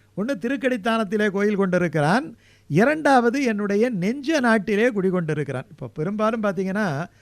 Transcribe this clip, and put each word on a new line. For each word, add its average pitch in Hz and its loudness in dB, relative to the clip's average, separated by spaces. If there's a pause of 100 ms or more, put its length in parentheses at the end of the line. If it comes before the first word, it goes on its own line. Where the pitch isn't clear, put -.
(160)
ஒண்ணு 214 -4
திருக்கடித்தானத்திலே 226 -2
கோயில் 202 0
கொண்டிருக்கிறான், 180 0 (300)
இரண்டாவது 269 4
என்னுடைய 208 0
நெஞ்ச 254 -2
நாட்டிலே 220 2
குடிகொண்டிருக்கிறான். 160 -2
இப்ப - -12
பெரும்பாலும் 214 -2
பாத்தீங்கன்னா 190 -2 (160)